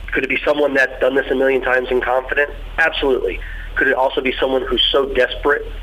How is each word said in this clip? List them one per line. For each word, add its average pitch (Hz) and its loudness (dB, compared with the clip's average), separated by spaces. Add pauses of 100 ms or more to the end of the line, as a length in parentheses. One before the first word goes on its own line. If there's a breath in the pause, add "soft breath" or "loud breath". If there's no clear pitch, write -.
(140)
Could 135 0
it 131 -6
be 131 -2
someone 147 2
that's 131 0
done 131 2
this 131 0
a 135 2
million 131 2
times 127 0
and 127 2
confident? 131 0 (280)
Absolutely. 139 0 (360 loud breath)
Could 139 2
it 131 2
also 131 0
be 135 -2
someone 131 2
who's 123 0
so 135 2
desperate 135 0 (180 loud breath)